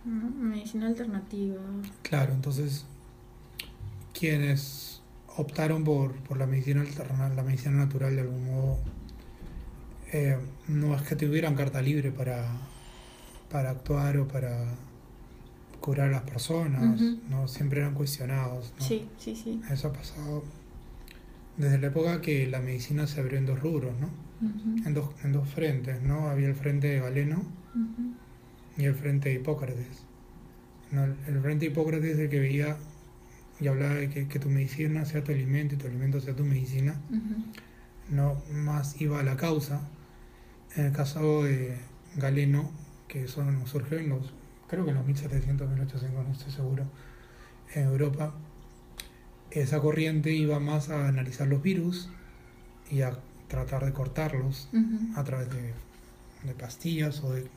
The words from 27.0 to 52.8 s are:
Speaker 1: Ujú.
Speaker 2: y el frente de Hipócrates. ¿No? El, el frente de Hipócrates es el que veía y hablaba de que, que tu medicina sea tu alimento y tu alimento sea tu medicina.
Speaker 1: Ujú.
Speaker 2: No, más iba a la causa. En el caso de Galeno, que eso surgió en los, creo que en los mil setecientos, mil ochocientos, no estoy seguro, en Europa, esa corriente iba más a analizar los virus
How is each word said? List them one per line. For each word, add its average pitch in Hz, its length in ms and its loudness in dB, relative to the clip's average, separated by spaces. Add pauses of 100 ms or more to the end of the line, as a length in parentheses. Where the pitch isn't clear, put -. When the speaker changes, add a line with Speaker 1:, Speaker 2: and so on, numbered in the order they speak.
Speaker 1:
Ujú. 240 380 -2 (640)
Speaker 2:
y 143 80 2
el 139 100 4
frente 139 340 0
de 131 60 2
Hipócrates. 123 680 -4 (880)
¿No? 139 120 4
El, 135 120 2 (120)
el 139 140 2
frente 151 240 2
de 156 60 2
Hipócrates 156 420 2
es 151 60 4
el 151 100 2
que 139 100 4
veía 143 380 2 (800)
y 143 80 2
hablaba 139 280 4
de 143 140 0
que, 139 180 -2
que 139 120 -2
tu 139 100 0
medicina 151 560 2
sea 151 180 0
tu 143 80 -2
alimento 139 420 2
y 143 60 0
tu 131 80 -6
alimento 135 340 2
sea 131 140 -4
tu 143 80 2
medicina. 135 520 2 (140)
Speaker 1:
Ujú. 220 340 -2 (720)
Speaker 2:
No, 143 260 2 (120)
más 147 480 -2
iba 147 180 0
a 143 40 2
la 135 120 2
causa. 147 460 0 (920)
En 147 100 2
el 139 60 4
caso 151 520 2
de 127 320 2 (420)
Galeno, 143 520 4 (380)
que 135 160 -4
eso 139 200 -4 (220)
surgió 151 320 -2
en 156 120 0
los, 131 220 0 (380)
creo 180 140 0
que 156 80 2
en 135 60 4
los 127 100 2
mil 139 100 2
setecientos, 139 540 0
mil 135 100 2
ochocientos, 131 460 -2
no 135 60 -2
estoy - 180 -8
seguro, 135 320 -2 (880)
en 143 140 0
Europa, 143 480 2 (1120)
esa 147 300 2
corriente 156 540 4
iba 151 260 4
más 147 300 0
a 147 180 0
analizar 131 400 0
los 139 160 4
virus 180 460 0 (840)